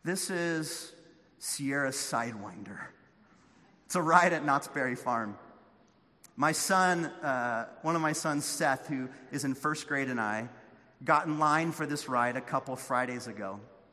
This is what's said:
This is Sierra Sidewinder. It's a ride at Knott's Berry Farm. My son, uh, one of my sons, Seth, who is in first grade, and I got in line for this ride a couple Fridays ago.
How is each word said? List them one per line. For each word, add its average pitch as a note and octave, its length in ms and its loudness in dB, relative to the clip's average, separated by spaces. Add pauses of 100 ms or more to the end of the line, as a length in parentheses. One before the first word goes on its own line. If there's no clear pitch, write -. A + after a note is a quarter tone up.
This E3 280 -2
is E3 600 -4 (460)
Sierra C#3 540 -2
Sidewinder. G#2 880 -6 (1040)
It's - 80 -8
a F3+ 80 2
ride E3+ 320 8
at E3 100 0
Knott's C#3+ 240 2
Berry B2+ 280 -2
Farm. A2+ 420 -2 (1000)
My D3 160 2
son, F3+ 540 4
uh, B2 640 -2 (140)
one D#3+ 140 0
of D#3+ 60 2
my D3+ 120 2
sons, D3 320 -2
Seth, C#3 420 0
who C3 220 -4 (220)
is C#3+ 120 -4
in C3+ 100 0
first D3+ 340 -2
grade, C#3 220 -2
and B2 100 -2
I G#2+ 300 -2 (540)
got D3+ 240 4
in D3+ 120 -2
line D#3 320 4
for D3+ 140 -4
this C#3+ 220 -4
ride B2 300 2
a B2+ 40 -4
couple C3+ 340 -4
Fridays B2 520 -2
ago. G2+ 320 -8 (340)